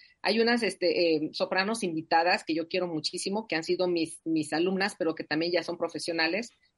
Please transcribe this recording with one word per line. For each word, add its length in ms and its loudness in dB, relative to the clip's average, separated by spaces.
Hay 180 2
unas, 240 4
este, 520 2
eh, 180 -2
sopranos 500 0
invitadas 600 2
que 100 -2
yo 140 -4
quiero 180 0
muchísimo, 580 -4
que 120 -2
han 80 -2
sido 240 2
mis, 340 -2
mis 300 0
alumnas, 440 0
pero 180 0
que 100 -10
también 260 -2
ya 120 0
son 140 -6
profesionales. 720 -2